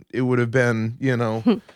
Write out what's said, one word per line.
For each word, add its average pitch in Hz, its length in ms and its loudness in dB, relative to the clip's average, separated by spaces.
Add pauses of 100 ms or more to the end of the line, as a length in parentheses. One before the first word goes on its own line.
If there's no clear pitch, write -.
(120)
it 123 100 -4
would 127 160 0
have 120 120 0
been, 117 500 0
you 131 160 0
know, 113 460 0 (140)